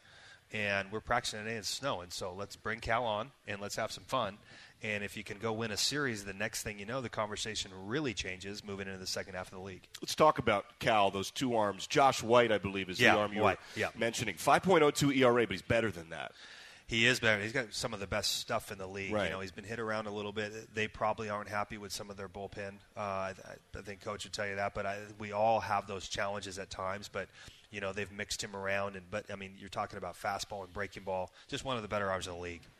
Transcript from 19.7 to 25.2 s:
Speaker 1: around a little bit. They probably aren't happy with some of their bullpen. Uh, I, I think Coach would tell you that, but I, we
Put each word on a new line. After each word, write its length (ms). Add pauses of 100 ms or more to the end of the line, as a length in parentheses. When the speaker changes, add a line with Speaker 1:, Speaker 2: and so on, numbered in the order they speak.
Speaker 1:
around 260
a 60
little 220
bit. 420
They 140
probably 400
aren't 200
happy 280
with 160
some 160
of 80
their 100
bullpen. 460 (220)
Uh, 40
I, 340 (440)
I 60
think 180
Coach 240
would 80
tell 140
you 100
that, 180
but 100
I, 120 (200)
we 140